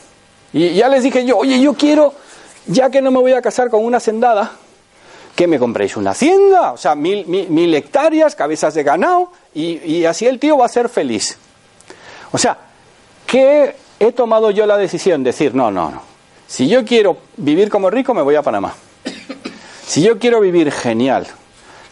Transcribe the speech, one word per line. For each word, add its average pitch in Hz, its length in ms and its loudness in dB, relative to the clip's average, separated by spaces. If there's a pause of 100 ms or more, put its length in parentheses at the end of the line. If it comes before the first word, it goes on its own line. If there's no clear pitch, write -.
(520)
Y 165 220 0
ya 233 140 2
les 269 160 2
dije 254 200 -2
yo, 247 140 0
"Oye, 262 220 0
yo 277 140 2
quiero, 294 380 2 (540)
ya 254 240 0
que 269 100 0
no 262 120 0
me 262 80 2
voy 254 120 2
a 247 80 2
casar 247 300 -2
con 220 140 0
una 240 140 0
hacendada, 220 520 -2 (840)
que 175 100 2
me 160 120 0
compréis 104 380 -2
una 98 140 -2
hacienda, 359 640 2
o 120 40 -16
sea, 156 180 -2
mil, 175 320 -4
mil, 180 220 -4
mil 165 260 2
hectáreas, 311 600 0
cabezas 151 400 -2
de 156 80 0
ganado, 180 500 0 (220)
y, 165 240 -6
y 160 260 -2
así 165 220 -2
el 254 140 0
tío 294 180 2
va 240 80 4
a - 20 -2
ser 240 200 -2
feliz." 131 500 -4 (960)
O 127 60 -2
sea, 226 180 0 (680)
¿qué 269 500 2 (240)
he 233 120 2
tomado 226 380 0
yo 208 160 0
la 208 100 2
decisión? 175 460 -2
Decir, 127 320 -2
"No, 123 160 0
no, 85 200 -4
no. 65 120 -16 (440)
Si 127 220 -4
yo 240 160 2
quiero 214 320 0 (200)
vivir 175 340 0
como 196 200 0
rico, 254 220 -2
me - 100 -2
voy 143 120 2
a 147 80 2
Panamá. 104 320 -4 (1120)
Si - 160 0
yo 214 160 2
quiero 233 220 2
vivir 175 320 2
genial, 117 540 -2 (640)